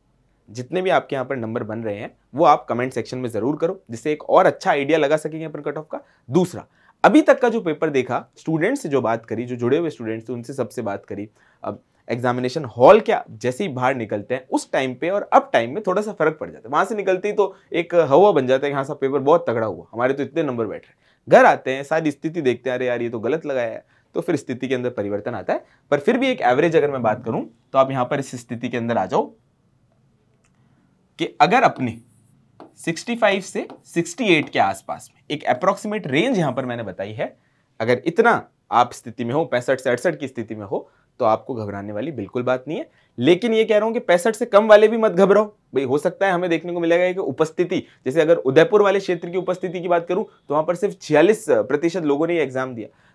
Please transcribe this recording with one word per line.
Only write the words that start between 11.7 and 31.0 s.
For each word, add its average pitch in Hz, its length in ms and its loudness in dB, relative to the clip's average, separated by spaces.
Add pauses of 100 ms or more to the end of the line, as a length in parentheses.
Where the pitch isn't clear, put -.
एग्जामिनेशन 123 580 -4
हॉल 147 340 8
के 220 120 -2 (200)
जैसे 123 320 -4
ही 165 80 -4
बाहर 127 220 0
निकलते 113 400 -6
हैं 131 140 -8
उस - 240 -4
टाइम 131 220 -2
पे 156 160 -4
और 196 220 -4
अब 143 200 4
टाइम 123 220 0
में 214 80 -6
थोड़ा 190 200 -2
सा 214 100 -10
फर्क 156 280 0
पड़ 85 100 -10
जाता 78 180 -20
है। 131 40 -8
वहां 165 120 2
से 214 100 -4
निकलते 190 340 -2
ही 208 60 -4
तो 196 200 0 (200)
एक 170 200 -4 (100)
हवा 165 280 6
बन 131 140 2
जाता 135 200 2
है 143 60 -2
कि 143 40 -4
हाँ 135 80 -2
साहब 143 140 -10
पेपर 139 220 0
बहुत 165 280 4
तगड़ा 113 180 -2
हुआ, 85 260 -10
हमारे 123 220 -2
तो 143 80 -4
इतने 139 200 -4
नंबर 120 240 -4
बैठ 87 160 -10
रहे - 80 -20
हैं। - 100 -20 (280)
घर 226 180 8
आते 135 240 2
हैं, 135 140 -4
सारी 160 260 -2
स्थिति 160 320 -8
देखते 127 280 0
हैं, 123 60 -2
अरे 127 100 -4
यार 120 160 -2
ये 117 80 -4
तो 117 100 -8
गलत 151 260 -4
लगाया 123 240 -4
है, - 140 -14 (300)
तो 170 60 -4
फिर 165 160 -2
स्थिति 127 320 -8
के 131 60 -2
अंदर 123 160 -4
परिवर्तन 104 440 -6
आता 95 180 -6
है। 330 120 -4 (280)
पर 143 80 2
फिर 240 180 2
भी 262 100 0
एक 254 140 -2
एवरेज 156 340 2
अगर 143 140 4
मैं 131 120 -6
बात 107 220 -2
करूं 151 200 -4 (280)
तो 135 60 2
आप 135 120 4
यहां 131 140 -2
पर 143 160 -2
इस 131 160 -10
स्थिति 120 320 -10
के 120 80 -4
अंदर 117 220 -2
आ 95 80 0
जाओ 147 180 0 (1900)